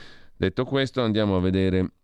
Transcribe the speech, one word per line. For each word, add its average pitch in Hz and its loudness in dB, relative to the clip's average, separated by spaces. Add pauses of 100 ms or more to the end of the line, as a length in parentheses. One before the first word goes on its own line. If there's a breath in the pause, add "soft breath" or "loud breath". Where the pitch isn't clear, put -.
(360 loud breath)
Detto 95 -2
questo, 135 -2
andiamo 107 2
a 92 2
vedere 92 2 (120)